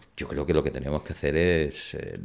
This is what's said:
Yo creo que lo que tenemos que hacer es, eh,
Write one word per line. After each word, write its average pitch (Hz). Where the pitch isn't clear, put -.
Yo -
creo 73
que 82
lo 76
que -
tenemos 69
que -
hacer 73
es, 82
eh, -